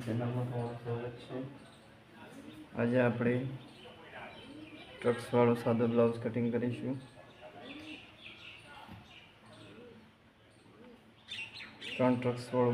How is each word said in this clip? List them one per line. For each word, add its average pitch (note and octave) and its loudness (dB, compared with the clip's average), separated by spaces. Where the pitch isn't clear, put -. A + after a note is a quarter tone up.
ચેનલમાં A#2+ 0
તમારું A#2+ -2
સ્વાગત A#2+ -4
છે. B2+ -8
આજે A#2+ 4
આપણે A#2+ 4
ટ્રક્સવાળો A#2+ 6
સાદો A#2 4
બ્લાઉઝ A#2 6
કટિંગ A#2 0
કરીશું. B2 0
ત્રણ B2+ 4
ટ્રક્સવાળો B2 2